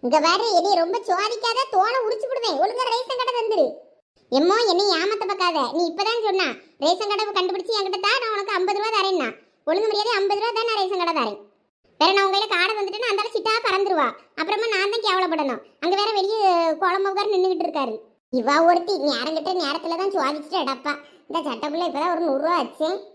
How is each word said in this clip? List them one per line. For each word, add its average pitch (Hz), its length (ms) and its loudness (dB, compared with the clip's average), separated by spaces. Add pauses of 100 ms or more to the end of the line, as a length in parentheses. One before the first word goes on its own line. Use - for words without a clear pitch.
இங்க 254 160 4
வேற 339 220 4 (160)
என்னை 359 180 4
ரொம்ப 349 220 2 (120)
சோதிக்காத, 453 640 0
தோலை 453 300 2
உரிச்சு 453 240 -2
விடுவேன். 466 320 -2
ஒழுங்கா 494 260 0
ரேஷன் 494 340 -2
கடை 494 120 -2
தந்துரு. 440 340 2 (640)
எம்மோ, 330 260 4 (120)
என்னை 370 160 2 (100)
ஏமாத்த 403 300 0
பார்க்காத. 359 340 0 (140)
நீ 330 160 2
இப்பதான் 427 360 -2
சொன்னா 381 220 2 (320)
ரேஷன் 359 320 0
கடை 415 160 0
கண்டுபிடிச்சு 370 500 -2
என்கிட்ட 381 240 -2
தா, 403 160 2
நான் 466 160 -2
உனக்கு 403 240 -2
ஐம்பது 392 220 0
ரூபா 427 120 0
தரேன்னா. 381 380 0 (380)
ஒழுங்கு 392 220 0
மரியாதை 415 280 0
ஐம்பது 403 240 0
ரூபா 466 100 0
தான் 453 180 -2
நான் 427 120 0
ரேஷன் 370 220 -2
கடை 339 100 -2
தாரேன். 220 260 -2 (600)
வேற 339 120 6
நான் 392 140 4
உங்க 381 120 0
கையில 415 140 -2
காடை 381 240 0
வந்துட்டுன்னா 415 360 -4
அந்த 403 120 0
ஆளை 466 80 -6
சிட்டா 440 220 -2 (100)
பறந்துருவா. 381 420 0 (300)
அப்புறமா 403 320 -2
நான் 403 260 0
தான் 453 120 -4
கேவலப்படணும். 330 580 0 (160)
அங்க 359 160 -2
வேற 415 160 0
வெளியே 415 280 0 (420)
கோலமாவுக்காரர் 392 540 0
நின்னுகிட்டு 359 320 2
இருக்காரு. 254 280 -4 (380)
இவா 254 220 2 (100)
ஒருத்தி 349 320 4
நேரம் 277 400 -2
கிட்ட 311 160 -4
நேரத்துல 330 440 -2
தான் 392 180 -2
சோதிச்சுட்டு 302 440 -2
அடப்பா. 269 340 -4 (320)
இந்த - 160 -4
சட்டப்புள்ள 302 460 -4
இப்பதான் 320 260 -2
ஒரு 339 100 0
நூறு 277 200 0
ரூபா 339 140 2
வச்சேன். 311 400 -2 (180)